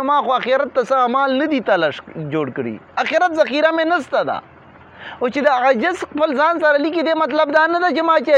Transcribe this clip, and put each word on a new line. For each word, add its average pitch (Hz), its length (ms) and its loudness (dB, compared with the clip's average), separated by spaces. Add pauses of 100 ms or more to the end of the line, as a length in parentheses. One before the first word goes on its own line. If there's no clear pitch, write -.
(140)
ما 285 80 2
خو 247 160 0
آخرت 262 400 -2
ته 254 60 4
څه 262 180 -2
اعمال 262 400 0
نه 320 100 -2
دي 277 80 0 (140)
تلش 160 320 0
جوړ 151 500 -6
کړي. 117 200 -6 (280)
آخرت 320 380 0
ذخیره 285 360 2
مې 320 140 0
نسته 285 400 0
ده. 104 100 -6 (800)
او 247 120 0
چې 285 120 -2
د 294 40 4 (180)
عجز 277 340 0
خپل 302 380 -2
ځان 320 240 2
سره 294 220 4
لیکي، 320 180 -2
دې 320 180 0
مطلب 294 320 0
دا 311 140 4
نه 339 160 -2
ده 359 120 2
چې 320 140 0
ما 320 60 2 (100)
چې 311 120 -2